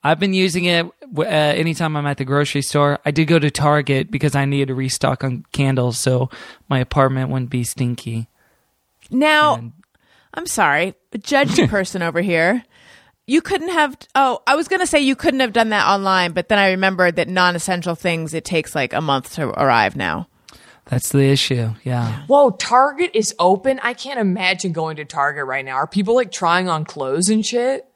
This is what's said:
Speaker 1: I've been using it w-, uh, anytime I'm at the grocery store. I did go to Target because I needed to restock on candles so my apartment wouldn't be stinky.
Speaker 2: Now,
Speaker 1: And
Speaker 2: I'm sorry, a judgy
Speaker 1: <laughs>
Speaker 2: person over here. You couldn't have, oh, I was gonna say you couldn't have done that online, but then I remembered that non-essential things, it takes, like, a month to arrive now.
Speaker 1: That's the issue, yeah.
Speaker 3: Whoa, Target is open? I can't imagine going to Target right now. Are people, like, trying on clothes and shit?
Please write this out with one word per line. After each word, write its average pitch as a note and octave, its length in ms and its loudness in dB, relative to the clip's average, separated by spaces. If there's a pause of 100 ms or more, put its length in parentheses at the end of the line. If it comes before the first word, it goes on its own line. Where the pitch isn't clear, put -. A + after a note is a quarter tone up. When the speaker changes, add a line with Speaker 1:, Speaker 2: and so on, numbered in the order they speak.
Speaker 1:
I've D#3 180 2
been G3 140 0
using F#3 300 0
it E3+ 220 2 (160)
w-, G3 280 -4
uh, - 40 -2
anytime D#3 640 0
I'm D3 80 -4
at C#3+ 120 -4
the C#3 80 -4
grocery C#3+ 360 0
store. C#3+ 440 0
I D3 60 0
did D#3 140 2
go E3 120 4
to D3 140 2
Target C#3+ 580 2
because - 240 0
I C#3 120 2
needed C#3 240 0
to C3 60 -4
restock C3+ 500 -2
on B2 260 -4
candles B2+ 460 0
so B2+ 320 0 (400)
my C3+ 100 2
apartment C3 520 0
wouldn't B2+ 200 -4
be B2 140 -2
stinky. A#2 640 -6 (840)
Speaker 2:
Now, D4+ 440 2
Speaker 1:
And A#2 180 -12 (600)
Speaker 2:
I'm F4 140 -10
sorry, F3 460 2 (180)
a - 60 -10
judgy C#4+ 520 2
Speaker 1:
<laughs> - 0 -
Speaker 2:
person F#3+ 320 -4
over E3+ 200 -2
here. F#3 420 0 (640)
You D4 140 2
couldn't F4 280 -4
have, D4+ 280 0 (180)
oh, C4+ 320 2
I C#4 80 2
was D#4+ 140 -2
gonna F#4 180 0
say D4+ 140 2
you C4+ 160 2
couldn't C4 240 0
have A#3+ 120 0
done A3+ 160 2
that G#3 180 0
online, F#3+ 440 0
but F3 160 -4
then G#3 120 2
I G3 100 4
remembered F#3 480 2
that E3+ 100 0
non-essential F3+ 680 -2
things, E3 380 -4
it D#3+ 120 -6
takes, E3 280 -2
like, C3 200 -2
a C#3 80 -2
month C#3 340 -2
to C#3+ 140 -4
arrive A#2 480 2
now. F2 300 -4 (580)
Speaker 1:
That's - 240 -4
the C#3 160 4
issue, B2+ 460 2 (120)
yeah. A#2+ 440 -4
Speaker 3:
Whoa, C#4 240 6
Target C#4 640 2
is G#3+ 240 -2
open? G3 460 2
I A#3+ 100 -2
can't C4 260 -10
imagine F#3 520 0
going D#3+ 240 -6
to D3+ 100 -10
Target C#3+ 400 -2
right C3 200 -6
now. C3 100 -10
Are C#3+ 120 0
people, G#3 280 0
like, B3 160 0
trying F3+ 380 0
on D#3 160 -2
clothes D3 440 -2
and A3 160 2
shit? B3 400 -2 (100)